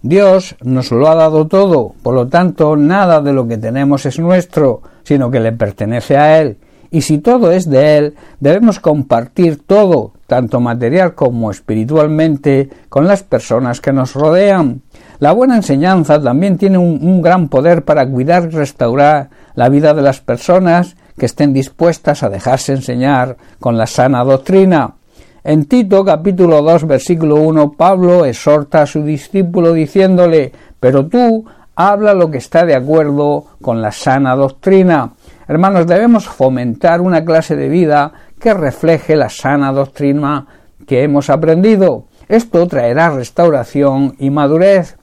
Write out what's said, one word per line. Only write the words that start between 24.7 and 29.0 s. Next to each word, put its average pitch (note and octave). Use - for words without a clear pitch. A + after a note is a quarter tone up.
En D3+
Tito, G3
capítulo E3+
dos, D#3+
versículo D3+
uno, D#3
Pablo F3+
exhorta D3
a D3
su D3+